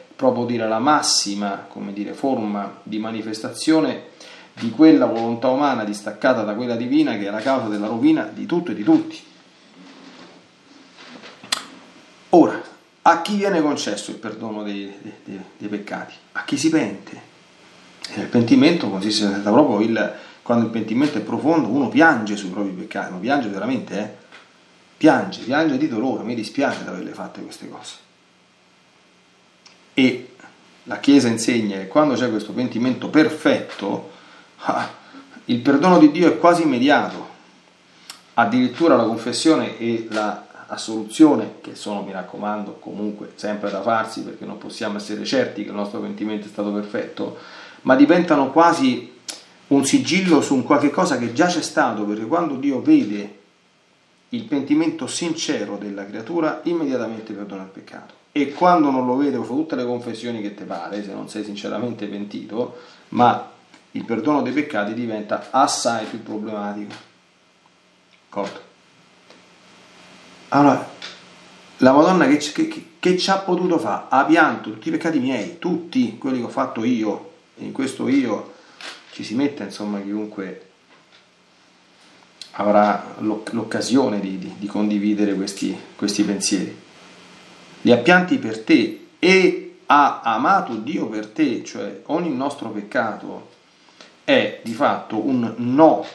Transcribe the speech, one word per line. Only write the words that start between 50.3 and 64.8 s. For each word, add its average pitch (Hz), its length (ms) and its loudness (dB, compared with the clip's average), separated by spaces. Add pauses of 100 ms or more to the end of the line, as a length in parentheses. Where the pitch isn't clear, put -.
su - 140 0
un 123 100 2
qualche 147 260 4
cosa 147 280 0
che 117 140 -4
già 151 140 4
c'è 170 160 0
stato, 113 420 0
perché 107 220 -4
quando 156 300 -2
Dio 131 260 -2
vede 104 520 2 (960)
il 113 140 -6
pentimento 147 640 0
sincero 120 720 -4
della 101 280 -10
creatura, 147 600 -4
immediatamente 123 680 -4
perdona 98 300 -12
il 92 60 -16
peccato. - 460 -20 (180)
E 143 200 0
quando 175 380 4
non 131 160 0
lo 127 100 0
vede, 143 220 0
fa 113 60 -4
tutte 139 320 -4
le 127 100 -4
confessioni 120 560 -6
che 101 120 -8
te 98 100 -16
pare, 92 380 -8
se 98 120 -12
non 107 140 -12
sei 107 140 -8
sinceramente 104 640 -8
pentito, 104 720 -8 (300)
ma - 440 2 (420)
il - 80 -8
perdono 131 380 0
dei 123 100 -4
peccati 113 420 -4